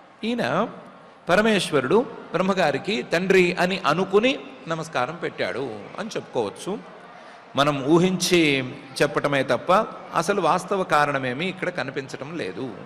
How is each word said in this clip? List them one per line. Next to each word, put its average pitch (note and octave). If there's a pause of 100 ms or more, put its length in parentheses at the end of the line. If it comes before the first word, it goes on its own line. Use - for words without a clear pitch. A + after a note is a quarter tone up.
(240)
ఈయన G#3+ (600)
పరమేశ్వరుడు F#3 (260)
బ్రహ్మగారికి F3+
తండ్రి F3+
అని F3+
అనుకుని F#3+ (300)
నమస్కారం D#3+
పెట్టాడు B2 (280)
అని G#3
చెప్పుకోవచ్చు. C#3 (760)
మనం C#3
ఊహించి E3+ (340)
చెప్పటమే C#3+
తప్ప B2+ (480)
అసలు G3+
వాస్తవ F3+
కారణమేమీ C#3+
ఇక్కడ -
కనిపించటం C#3
లేదు A#2 (160)